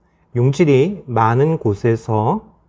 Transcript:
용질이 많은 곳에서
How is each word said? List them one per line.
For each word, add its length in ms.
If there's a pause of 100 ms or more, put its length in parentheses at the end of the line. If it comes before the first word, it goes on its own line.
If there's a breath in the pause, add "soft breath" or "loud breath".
(340)
용질이 680
많은 540
곳에서 920 (180)